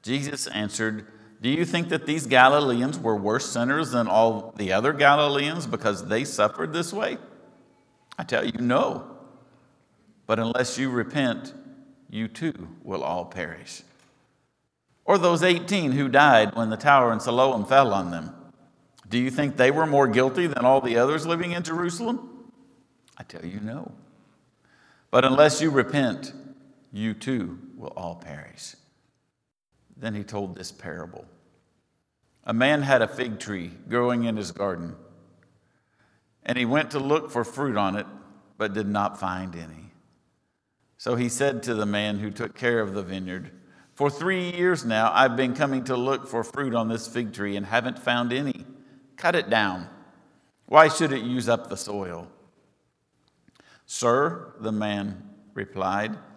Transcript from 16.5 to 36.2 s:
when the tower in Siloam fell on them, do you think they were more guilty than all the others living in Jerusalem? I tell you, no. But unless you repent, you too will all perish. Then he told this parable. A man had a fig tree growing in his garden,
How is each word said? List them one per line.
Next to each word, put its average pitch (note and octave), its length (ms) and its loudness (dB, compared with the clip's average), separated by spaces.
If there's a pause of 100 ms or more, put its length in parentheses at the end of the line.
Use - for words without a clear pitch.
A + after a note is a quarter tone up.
when A2+ 140 -2
the A2 80 -4
tower C3 340 6
in A2 80 0
Siloam B2 460 2
fell C3+ 280 6
on F2+ 180 -2
them, E2 220 -8 (760)
do A2+ 80 -2
you B2+ 120 0
think C#3 280 -2
they B2+ 120 8
were D#3 160 2
more C#3 220 4
guilty C3 400 2
than C#3 160 -2
all C3 160 8
the B2 180 0
others D3 300 2
living E3+ 240 -2
in F3 120 -4
Jerusalem? F3 880 -6 (640)
I - 60 -16
tell E2+ 200 -16
you, F#2 160 -10
no. A2+ 320 -10 (1200)
But B2+ 140 4
unless C#3+ 340 6
you D#3+ 100 2
repent, C3+ 640 0 (640)
you G#2+ 200 -4
too G2+ 460 -6 (160)
will - 220 -14
all E2+ 180 -10
perish. - 640 -18 (1200)
Then G#2+ 180 -6
he G#2 80 -6
told G2 320 -8
this F2+ 160 -14
parable. E2 540 -14 (1200)
A A#2+ 80 -4
man C#3+ 280 2
had C3+ 200 4
a G#2+ 80 0
fig A#2+ 320 -6
tree F2 320 -8 (160)
growing A#2+ 340 0
in A2+ 140 -2
his F#2 160 -8
garden, F2 420 -6 (1500)